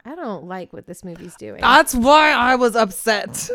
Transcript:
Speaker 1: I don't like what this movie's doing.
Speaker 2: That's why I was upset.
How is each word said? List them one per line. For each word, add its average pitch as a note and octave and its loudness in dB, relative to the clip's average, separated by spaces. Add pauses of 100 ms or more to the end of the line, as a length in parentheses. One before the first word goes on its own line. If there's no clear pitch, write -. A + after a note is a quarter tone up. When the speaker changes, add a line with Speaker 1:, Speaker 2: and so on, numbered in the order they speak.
Speaker 1:
I C4+ -14
don't G#3+ -10
like F3+ -12
what - -18
this F3 -16
movie's F3 -16
doing. - -14
Speaker 2:
That's - 4
why D4 4
I B3+ 2
was A#3+ 2
upset. G#3 -2